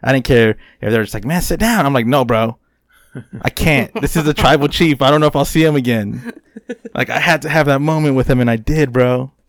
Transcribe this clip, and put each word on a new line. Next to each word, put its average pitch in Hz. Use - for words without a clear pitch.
I 131
didn't 131
care 117
if 107
they 117
were 110
just 101
like, 104
"Man, 165
sit 156
down." 220
I'm 139
like, 120
"No, 131
bro. 113
I -
can't. 139
This -
is 160
the 151
tribal 143
chief. 147
I 135
don't 151
know 151
if 147
I'll 143
see 160
him 156
again." 120
Like, -
I 120
had 156
to 156
have 151
that 139
moment 151
with 127
him, 127
and 120
I 113
did, 143
bro. 127